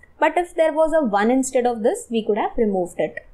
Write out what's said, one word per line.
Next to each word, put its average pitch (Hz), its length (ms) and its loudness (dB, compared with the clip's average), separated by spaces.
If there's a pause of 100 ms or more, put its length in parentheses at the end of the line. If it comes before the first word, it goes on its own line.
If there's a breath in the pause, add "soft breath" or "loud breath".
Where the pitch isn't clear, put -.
(200)
But 311 180 2
if 349 180 -4
there 320 180 2
was 320 200 2
a 320 120 2
one 202 260 2
instead 262 340 0
of 233 180 -2
this, 311 280 -2
we 226 100 0
could 214 160 0
have 359 200 -4
removed 190 420 0
it. 156 340 -6